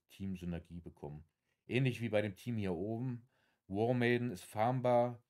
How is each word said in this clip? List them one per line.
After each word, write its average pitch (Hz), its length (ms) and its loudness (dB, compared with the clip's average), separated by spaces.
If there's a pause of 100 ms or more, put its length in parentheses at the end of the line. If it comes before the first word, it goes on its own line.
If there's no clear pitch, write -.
Teamsynergie 87 720 -8
bekommen. 76 440 -12 (420)
Ähnlich 120 340 0
wie 117 80 -2
bei 104 140 4
dem 104 120 -2
Team 120 220 -6
hier 98 180 -2
oben. 113 540 -4 (380)
War 110 260 0
Maiden 120 380 2
ist 90 120 -10
farmbar, 120 880 2